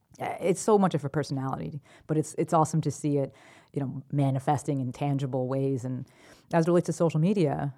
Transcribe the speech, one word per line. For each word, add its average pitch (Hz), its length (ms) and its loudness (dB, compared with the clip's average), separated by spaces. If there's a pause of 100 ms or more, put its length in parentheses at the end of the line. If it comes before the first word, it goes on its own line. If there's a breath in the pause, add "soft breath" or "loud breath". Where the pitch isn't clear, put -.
(200)
eh, - 200 -8
it's 170 220 0
so 214 160 4
much 190 180 4
of 143 60 -2
her 143 80 -6
personality, 143 720 -4 (260 loud breath)
but 156 100 0
it's, 151 200 -2
it's 165 160 -2
awesome 160 280 4
to 147 100 0
see 143 260 -2
it, 139 160 -2 (400 loud breath)
you 143 80 -4
know, 131 200 -6 (100)
manifesting 139 680 0
in 127 120 -2
tangible 139 560 -2
ways. 135 360 0
And 127 220 -6 (480 loud breath)
as 170 120 6
it 170 40 0
relates 175 180 4
to 170 60 0
social 156 260 2
media, 151 580 2